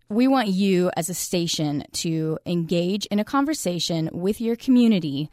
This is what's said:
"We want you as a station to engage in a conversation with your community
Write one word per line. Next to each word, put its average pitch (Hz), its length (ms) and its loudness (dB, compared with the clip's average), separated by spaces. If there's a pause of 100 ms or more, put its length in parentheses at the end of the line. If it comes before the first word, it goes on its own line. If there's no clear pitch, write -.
"We 240 200 2
want 262 200 2
you 185 480 2
as 175 120 -2
a 185 60 -6
station 160 680 -2 (100)
to 160 520 -2
engage 175 600 -2
in 208 120 -2
a 214 60 0
conversation 180 880 -2
with 190 280 -4
your 233 140 -2
community 196 800 2